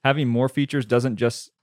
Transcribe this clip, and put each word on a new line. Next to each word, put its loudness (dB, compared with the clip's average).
having 2
more 0
features -2
doesn't 0
just -2